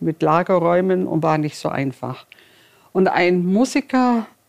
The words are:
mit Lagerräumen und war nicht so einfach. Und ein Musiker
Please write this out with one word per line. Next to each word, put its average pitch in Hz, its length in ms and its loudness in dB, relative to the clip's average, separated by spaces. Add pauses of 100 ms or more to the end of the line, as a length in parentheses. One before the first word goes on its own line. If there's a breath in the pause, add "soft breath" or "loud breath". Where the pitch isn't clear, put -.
mit 160 220 -4
Lagerräumen 180 840 2
und 160 160 -2
war 156 140 2
nicht 151 220 -4
so - 100 -6
einfach. 135 560 -8 (680 soft breath)
Und 190 120 4
ein 180 380 2
Musiker 247 800 0 (220)